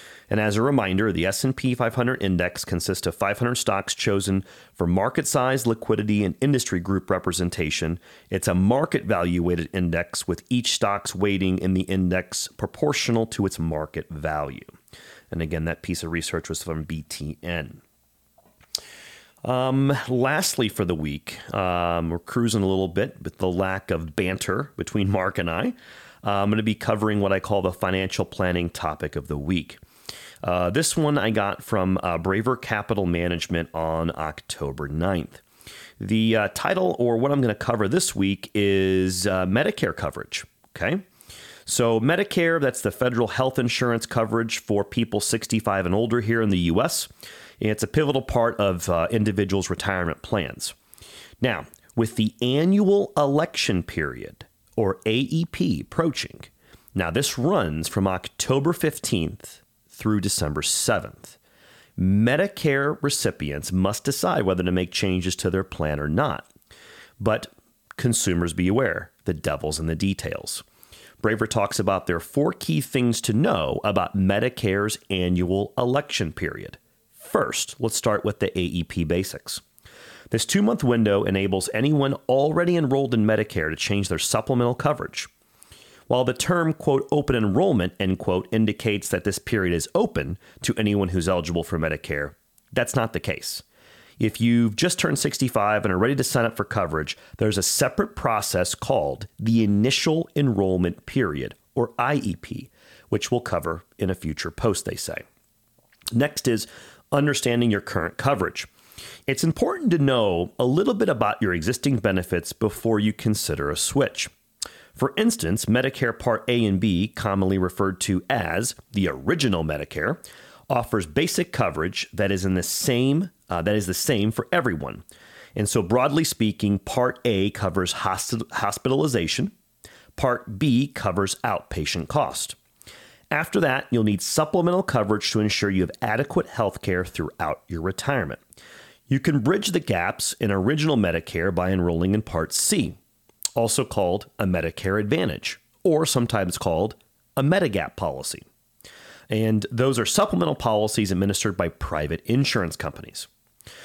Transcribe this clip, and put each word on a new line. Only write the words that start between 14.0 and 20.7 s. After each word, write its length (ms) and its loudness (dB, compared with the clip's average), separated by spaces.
value. 560 -6
And 140 -4
again, 220 -2
that 180 -4
piece 180 -4
of 100 -8
research 380 -4
was 140 -8
from 220 -6
B 180 -8
T 400 -10
N. 400 -8
Um, 520 2
lastly 600 2
for 160 -2